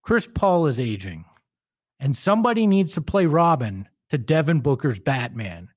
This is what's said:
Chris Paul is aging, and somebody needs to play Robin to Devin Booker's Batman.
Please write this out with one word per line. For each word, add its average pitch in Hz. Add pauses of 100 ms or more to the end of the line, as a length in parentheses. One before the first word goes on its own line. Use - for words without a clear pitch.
Chris 226
Paul 180
is 131
aging, 95 (760)
and 139
somebody 220
needs 196
to 165
play 185
Robin 143 (220)
to 151
Devin 156
Booker's 127
Batman. 117